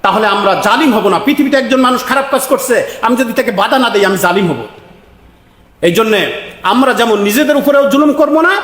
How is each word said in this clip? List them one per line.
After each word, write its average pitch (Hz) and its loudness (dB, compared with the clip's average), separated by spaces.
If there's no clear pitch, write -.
তাহলে 208 0
আমরা 196 0
জালিম 247 2
হব 202 0
না। 185 2
পৃথিবীতে 277 0
একজন 262 0
মানুষ 254 0
খারাপ 269 -2
কাজ 262 0
করছে, 233 -2
আমি 247 0
যদি 233 -2
তাকে 240 -2
বাধা 214 0
না 240 0
দেই, 202 2
আমি 190 0
জালিম 180 0
হব। 117 -6
এই 175 2
জন্যে 202 -2
আমরা 247 2
যেমন 226 0
নিজেদের 254 0
উপরেও 277 2
জুলুম 285 2
করব 302 0
না 381 0